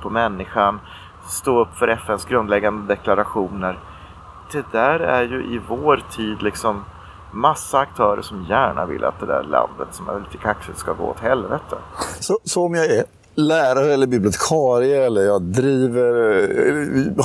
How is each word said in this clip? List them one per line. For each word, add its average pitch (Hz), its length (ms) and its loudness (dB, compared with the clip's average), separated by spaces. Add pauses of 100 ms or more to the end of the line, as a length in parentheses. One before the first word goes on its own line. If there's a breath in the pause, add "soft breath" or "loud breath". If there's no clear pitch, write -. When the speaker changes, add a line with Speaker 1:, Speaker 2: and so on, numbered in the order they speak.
Speaker 1:
på 101 80 -8
människan, 101 680 0 (500 loud breath)
stå 123 300 2
upp - 180 0
för 120 100 4
F 113 200 0
N:s 104 160 -4
grundläggande 104 680 0
deklarationer. 98 840 -2 (760 loud breath)
Det 143 200 -6
där 135 280 2
är 135 220 0
ju 120 320 -4
i 113 140 -4
vår 131 360 2 (120)
tid, 107 260 -4
liksom, 104 420 -2 (480 loud breath)
massa 139 460 0
aktörer 104 440 0
som 95 260 -12
gärna 92 380 2
vill 65 180 -4
att - 160 -2
det 107 60 -8
där 67 160 0
landet 67 500 0
som - 160 -10
är 101 120 -4
lite - 220 -14
kaxigt 104 360 -4
ska - 140 -4
gå - 120 -6
åt - 160 -6
helvete. 117 560 -2 (440 loud breath)
Speaker 2:
Så, - 240 -2
så 175 220 0
om 170 80 -2
jag 160 120 2
är 117 180 2 (300)
lärare 147 600 4
eller 135 120 4
bibliotekarie 127 1000 2
eller 110 160 2
jag 98 200 4
driver, 120 1000 2 (760)
eh, 135 60 2